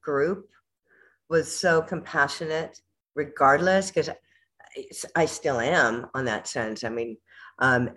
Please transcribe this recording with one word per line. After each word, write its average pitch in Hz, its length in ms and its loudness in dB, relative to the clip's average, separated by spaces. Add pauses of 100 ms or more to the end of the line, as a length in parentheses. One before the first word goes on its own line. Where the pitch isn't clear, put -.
group 151 480 -2 (800)
was 160 240 0
so 165 280 2
compassionate 156 1000 -4 (340)
regardless? 151 760 2
'Cause 156 180 0
I, - 80 -10 (960)
I 165 100 4
still 139 340 -2
am 120 540 2
on 131 120 -4
that 107 220 -4
sense. 110 380 -6
I 113 40 -6
mean, 117 280 -6 (420)
um, 123 380 2